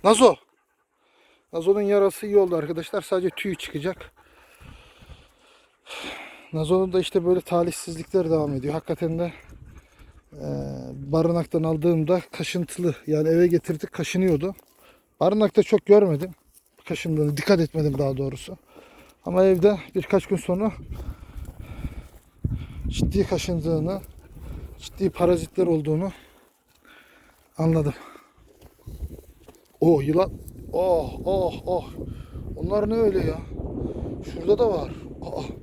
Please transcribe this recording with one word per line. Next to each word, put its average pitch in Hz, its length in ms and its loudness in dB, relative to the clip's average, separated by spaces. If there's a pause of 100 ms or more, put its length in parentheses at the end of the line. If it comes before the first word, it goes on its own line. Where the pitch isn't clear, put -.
Nazo. 214 320 8 (1160)
Nazo'nun 185 280 2
yarası 202 440 2
iyi 202 120 4
oldu 185 180 6
arkadaşlar. 160 460 -4
Sadece 185 280 0
tüyü 190 260 -4
çıkacak. - 560 -8 (2500)
Nazo'nun 175 400 2
da 185 60 4
işte 175 260 -2
böyle 180 160 4
talihsizlikler 170 880 -2
devam 151 240 2
ediyor. 135 200 -4
Hakikaten 165 460 -4
de, 170 140 -2 (1000)
e, 147 120 -12 (480)
barınaktan 160 680 0
aldığımda 160 580 2 (100)
kaşıntılı. 175 640 -4 (120)
Yani 156 220 2
eve 175 180 6
getirdik, 165 440 0
kaşınıyordu. 180 640 0 (640)
Barınakta 202 440 4
çok - 220 2
görmedim 185 460 6 (560)
kaşındığını, 151 500 -2
dikkat 185 220 4
etmedim 151 380 0
daha 135 200 0
doğrusu. 139 400 -8 (680)
Ama 180 180 4
evde 190 340 6 (180)
birkaç 185 300 0
gün 190 100 -2
sonra 190 360 -2 (2250)
ciddi - 400 0
kaşındığını, 165 760 -2 (760)
ciddi - 300 -2
parazitler 175 580 2
olduğunu 160 440 0 (1500)
anladım. 160 360 2 (1900)
Oh, 156 220 6
yılan. 156 280 2 (420)
Oh, 165 520 0
oh, 185 280 0 (120)
oh. 175 240 -4 (640)
Onlar 202 340 -2
ne 220 40 0
öyle 214 260 2
ya? 160 200 -2 (920)
Şurada 202 260 0
da 240 100 4
var. 160 220 -4 (300)
Aa. 165 200 -10 (220)